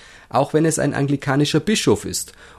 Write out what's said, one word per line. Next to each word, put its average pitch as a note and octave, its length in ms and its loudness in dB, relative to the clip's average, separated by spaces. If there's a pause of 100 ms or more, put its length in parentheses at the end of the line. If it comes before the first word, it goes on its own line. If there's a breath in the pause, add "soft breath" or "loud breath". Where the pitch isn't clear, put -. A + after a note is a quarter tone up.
(280 loud breath)
auch C3+ 240 0
wenn D#3 120 2
es D#3 160 0
ein C#3 140 0
anglikanischer C#3+ 640 0
Bischof D3 440 0
ist - 280 -8 (260 loud breath)